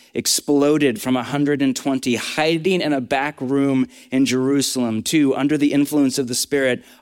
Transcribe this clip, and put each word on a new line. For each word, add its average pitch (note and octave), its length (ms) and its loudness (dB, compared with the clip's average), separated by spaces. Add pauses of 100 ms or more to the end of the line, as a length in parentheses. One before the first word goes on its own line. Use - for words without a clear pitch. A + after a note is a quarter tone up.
(140)
exploded C#3+ 840 2
from C3 160 -2
a B2+ 80 -2
hundred C#3+ 380 -2
and C3+ 160 0
twenty C3 380 -2
hiding E3 680 0
in D3 140 -2
a C3 80 -2
back C#3 360 -4
room C3+ 480 0 (240)
in C3+ 140 2
Jerusalem B2+ 800 0
to, C#3+ 340 2
under C#3+ 220 0
the C#3+ 160 2
influence C#3+ 420 2
of C3+ 100 -2
the B2 80 -6
Spirit, C3 480 -2 (200)